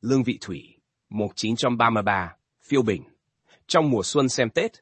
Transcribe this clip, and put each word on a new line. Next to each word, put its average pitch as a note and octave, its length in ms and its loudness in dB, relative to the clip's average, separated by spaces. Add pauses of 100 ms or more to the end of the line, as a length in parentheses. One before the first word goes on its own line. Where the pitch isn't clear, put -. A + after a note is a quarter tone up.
Lương B2+ 220 2
Vị A#2+ 180 -2
Thủy, - 360 -12 (320)
một G#2 260 -4
chín A2 200 -2
trăm B2 220 0
ba A#2 120 4
mươi A2 140 0
ba, F#2+ 320 -2 (260)
Phiêu C#3 200 0
Bình. G#2+ 220 0 (640)
Trong D#3 220 2
mùa A2 140 0
xuân C#3 260 2
xem A#2+ 200 0
Tết A3 220 -2 (100)